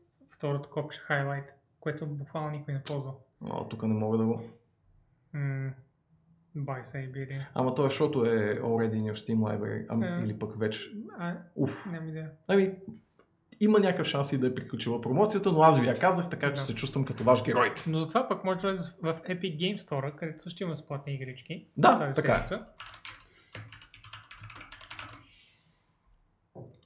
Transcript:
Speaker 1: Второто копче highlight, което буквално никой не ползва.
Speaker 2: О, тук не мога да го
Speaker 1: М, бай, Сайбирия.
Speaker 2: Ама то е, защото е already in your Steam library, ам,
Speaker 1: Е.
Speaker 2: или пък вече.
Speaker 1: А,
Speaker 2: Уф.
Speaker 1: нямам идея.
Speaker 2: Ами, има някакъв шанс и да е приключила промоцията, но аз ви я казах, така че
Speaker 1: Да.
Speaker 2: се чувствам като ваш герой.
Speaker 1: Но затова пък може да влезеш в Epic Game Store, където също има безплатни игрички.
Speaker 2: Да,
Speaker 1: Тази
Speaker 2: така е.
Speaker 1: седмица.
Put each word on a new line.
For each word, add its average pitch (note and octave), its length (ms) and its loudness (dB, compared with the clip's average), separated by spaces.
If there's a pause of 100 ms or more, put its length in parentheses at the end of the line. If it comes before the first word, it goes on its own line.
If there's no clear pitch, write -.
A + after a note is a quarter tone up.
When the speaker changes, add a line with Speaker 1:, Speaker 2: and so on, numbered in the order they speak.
(320)
Speaker 1:
Второто C#3+ 380 -4
копче D3 320 -8
highlight, C#3 440 -2 (340)
което D3+ 280 -6
буквално D3 420 -8
никой D3 240 -8
не C3+ 100 -6
ползва. C3+ 280 -6 (320)
Speaker 2:
О, - 240 -6
тук A2 160 -8
не A2 100 2
мога A2 240 0
да A2 80 2
го A2+ 160 0 (920)
Speaker 1:
М, C3+ 360 -4 (840)
бай, C3+ 300 -6
Сайбирия. C3+ 680 -8
Speaker 2:
Ама B2+ 220 2
то D3 60 2
е, C#3+ 40 6
защото C#3+ 360 2
е A#2 80 6 (260)
already A2+ 380 2
in G#2+ 180 0
your - 20 -4
Steam A2+ 240 -2
library, G#2+ 520 0
ам, A2+ 140 2
Speaker 1:
Е. A#2 200 -2
Speaker 2:
или A2 160 -2
пък G#2+ 200 -6
вече. A2 320 -2 (260)
Speaker 1:
А, F3 200 -6 (180)
Speaker 2:
Уф. - 300 -2
Speaker 1:
нямам E3 240 -8
идея. D#3 220 -10 (160)
Speaker 2:
Ами, F#3+ 240 4 (880)
има G#3+ 200 8
някакъв F3 280 4
шанс C#3 260 0
и C3 60 2
да B2+ 80 2
е B2+ 80 0
приключила A#2 460 -4
промоцията, F#3+ 500 4
но D#3 100 6
аз D#3 180 10
ви A#2+ 80 4
я A#2+ 120 2
казах, F3 300 4
така - 180 -2
че D3 60 0
Speaker 1:
Да. C#3 40 -2
Speaker 2:
се - 180 0
чувствам C#3 300 0
като A2+ 180 -6
ваш A#2+ 200 6
герой. B2 300 4 (140)
Speaker 1:
Но D#3+ 120 0
затова A#3 280 0
пък - 160 -2
може F#3 160 0
да G3+ 80 -2
влезеш F3+ 240 -4 (100)
в E3 220 -2
Epic F3+ 340 -6
Game F#3+ 220 -2
Store, C#3 360 -6
където D#3+ 280 -10
също F3 200 -10
има E3+ 80 -4
безплатни C#3+ 440 -8
игрички. C3 520 -12 (100)
Speaker 2:
Да, G#3 220 8
Speaker 1:
Тази C#3 160 -2
Speaker 2:
така D3 180 2
е. - 20 6
Speaker 1:
седмица. - 300 -2 (4000)